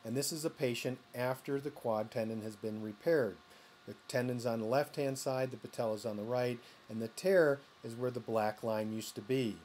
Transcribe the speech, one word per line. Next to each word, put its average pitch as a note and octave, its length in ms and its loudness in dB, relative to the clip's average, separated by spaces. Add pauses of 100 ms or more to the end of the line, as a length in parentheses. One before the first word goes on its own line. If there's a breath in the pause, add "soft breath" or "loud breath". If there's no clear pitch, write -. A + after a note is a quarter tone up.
And A#2 120 -2
this C#3 140 0
is D#3 140 -6
a E3 60 0
patient B2+ 480 -2 (180)
after C3 420 -2
the C#3 120 -4
quad A2 420 0
tendon A2 300 -2
has G#2+ 120 -8
been G#2+ 260 -6
repaired. G#2+ 580 2 (500 loud breath)
The G#2+ 60 -12 (120)
tendon's B2 400 0
on A2+ 140 2
the G#2+ 60 0
left-hand C3+ 520 0
side, C3 320 0
the A#2+ 60 -10
patella's A2 500 -4
on G#2+ 100 -4
the G#2 60 -6
right, B2 380 0 (280 loud breath)
and A2 140 -4
the A2+ 60 -4
tear E3 500 6 (240 loud breath)
is A#2 140 -10
where B2 160 0
the B2 80 -4
black A2 420 0
line A2 300 0
used A2 240 -6
to B2 40 -6
be. A2+ 440 0